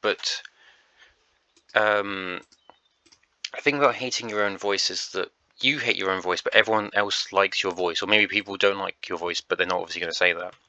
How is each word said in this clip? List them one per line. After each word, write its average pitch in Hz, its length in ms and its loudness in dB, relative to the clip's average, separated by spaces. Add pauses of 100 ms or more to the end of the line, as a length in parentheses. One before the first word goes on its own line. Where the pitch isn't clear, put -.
But, - 400 -2 (1300)
um, 101 680 0 (1120)
the - 60 -10
thing 143 160 2
about 139 180 4
hating 117 340 -4
your 104 140 0
own 101 140 0
voice 98 320 0
is 92 220 -6
that 92 200 -4 (300)
you 139 180 2
hate 117 160 0
your 95 160 -2
own 95 100 0
voice, 90 200 0
but - 140 -2
everyone 107 380 4
else 101 380 0
likes 98 320 2
your 95 100 0
voice. 87 300 -2
Or 95 40 -6
maybe 104 200 4
people 98 300 -4
don't 98 200 4
like 95 300 -8
your 90 100 -6
voice, 85 240 -4
but - 160 -2
they're 90 100 0
not 90 120 0
obviously 85 220 -6
gonna 85 120 -4
say 90 200 4
that. 87 200 -6 (160)